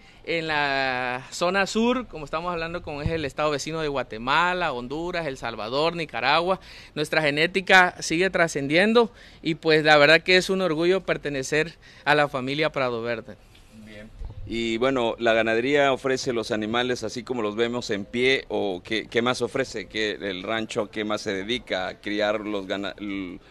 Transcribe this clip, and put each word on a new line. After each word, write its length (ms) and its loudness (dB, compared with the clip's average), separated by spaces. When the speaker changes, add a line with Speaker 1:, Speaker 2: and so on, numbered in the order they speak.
Speaker 1:
en 220 -4
la 880 -2
zona 340 0
sur, 400 0
como 180 -12
estamos 280 -6
hablando 280 -6
con 240 -8
el 200 -2
estado 260 -2
vecino 300 -4
de 80 -2
Guatemala, 840 0
Honduras, 540 -6
El 100 -6
Salvador, 600 -2
Nicaragua. 640 0
Nuestra 260 -2
genética 800 4
sigue 320 0
trascendiendo 800 2
y, 140 -2
pues, 260 4
la 140 8
verdad 240 8
que 160 4
es 120 2
un 120 0
orgullo 400 0
pertenecer 720 -2
a 100 4
la 140 4
familia 420 -2
Prado 320 -2
Verde. 320 -6
Speaker 2:
Bien. 240 -18
Y, 300 -2
bueno, 420 0
¿la 140 4
ganadería 600 4
ofrece 400 -2
los 200 -2
animales 500 -2
así 220 -8
como 180 -4
los 140 -2
vemos 340 -2
en 140 -2
pie 420 0
o 380 -2
qué, 240 -4
qué 140 0
más 200 0
ofrece? 460 -4
¿Qué, 240 -2
el 320 -6
rancho, 440 -4
qué 160 -6
más 180 -4
se 120 -4
dedica 540 -4
a 120 -12
criar 420 0
los 260 -6
gana-, 300 -4
l-, 420 -8